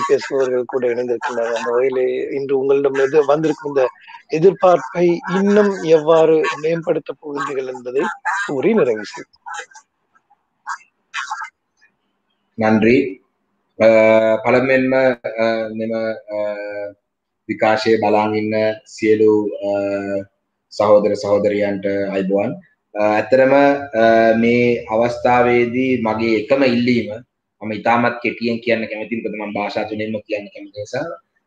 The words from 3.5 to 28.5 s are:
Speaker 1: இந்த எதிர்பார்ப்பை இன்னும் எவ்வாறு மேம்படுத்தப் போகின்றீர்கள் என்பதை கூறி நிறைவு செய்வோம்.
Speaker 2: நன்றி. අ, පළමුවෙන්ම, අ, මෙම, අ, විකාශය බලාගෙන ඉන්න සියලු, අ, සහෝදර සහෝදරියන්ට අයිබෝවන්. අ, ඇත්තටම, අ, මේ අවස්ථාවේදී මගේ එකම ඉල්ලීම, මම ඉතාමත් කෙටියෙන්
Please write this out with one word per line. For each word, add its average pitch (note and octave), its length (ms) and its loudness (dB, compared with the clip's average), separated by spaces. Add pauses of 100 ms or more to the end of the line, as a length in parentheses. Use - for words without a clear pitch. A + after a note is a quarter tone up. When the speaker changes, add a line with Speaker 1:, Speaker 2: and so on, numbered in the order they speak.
Speaker 1:
இந்த C#3 120 0 (460)
எதிர்பார்ப்பை F3 760 2 (280)
இன்னும் G3+ 380 2 (120)
எவ்வாறு D#3+ 520 4 (220)
மேம்படுத்தப் D#3+ 640 -4
போகின்றீர்கள் C#3 480 -8
என்பதை B2+ 340 -6 (440)
கூறி D3 280 0
நிறைவு A#2+ 300 0
செய்வோம். - 320 -18 (3250)
Speaker 2:
நன்றி. A2 380 4 (840)
අ, A2 80 4 (520)
පළමුවෙන්ම, C3 560 2 (400)
අ, A2+ 120 0 (260)
මෙම, A2 200 -6 (360)
අ, G#2 100 -6 (1120)
විකාශය A2 480 0
බලාගෙන G#2+ 380 2
ඉන්න G#2+ 200 -2 (320)
සියලු, G#2+ 460 2 (280)
අ, G2+ 100 -6 (1040)
සහෝදර G#2 420 4
සහෝදරියන්ට G2+ 720 0 (240)
අයිබෝවන්. G2 400 0 (440)
අ, G#2 160 -2
ඇත්තටම, C3 440 4 (400)
අ, A2+ 100 2 (320)
මේ A#2 220 2 (320)
අවස්ථාවේදී A#2+ 1000 2 (100)
මගේ A2 340 0
එකම C3+ 280 0
ඉල්ලීම, A#2+ 440 0 (540)
මම G#2+ 100 -6
ඉතාමත් A#2 480 0
කෙටියෙන් A2+ 400 -4